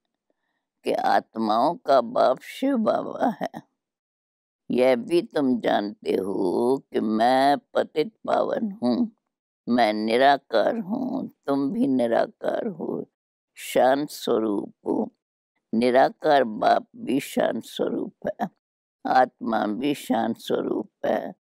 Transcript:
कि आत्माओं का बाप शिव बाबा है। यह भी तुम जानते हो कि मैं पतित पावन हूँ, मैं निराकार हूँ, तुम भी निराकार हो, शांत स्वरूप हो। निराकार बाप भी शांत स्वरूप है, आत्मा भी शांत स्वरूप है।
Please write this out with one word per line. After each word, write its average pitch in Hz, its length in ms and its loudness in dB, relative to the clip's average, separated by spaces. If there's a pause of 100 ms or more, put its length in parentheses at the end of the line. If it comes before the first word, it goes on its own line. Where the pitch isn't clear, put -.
(840)
कि 120 80 -2
आत्माओं 113 840 0
का 139 260 4
बाप 117 380 2
शिव - 380 -2
बाबा - 640 0
है। - 80 -4 (1200)
यह 127 240 4
भी 156 260 0
तुम 131 380 0
जानते 104 520 -2
हो 98 680 0 (160)
कि 120 60 -2
मैं 123 580 2
पतित - 560 -4 (140)
पावन - 440 -2 (120)
हूँ, 240 280 0 (580)
मैं 117 240 4
निराकार 117 840 2
हूँ, - 520 -6 (160)
तुम 139 260 -2
भी 226 160 0
निराकार 123 800 -2
हो, - 420 -8 (460)
शांत 135 540 0
स्वरूप 110 640 -2 (140)
हो। - 280 -4 (580)
निराकार 135 680 4
बाप 110 520 0
भी 123 240 -4
शांत - 440 -2
स्वरूप - 520 -6 (120)
है, - 220 -4 (580)
आत्मा 117 600 0
भी 123 260 -2
शांत 117 440 -2
स्वरूप - 540 -4 (140)
है। - 400 -4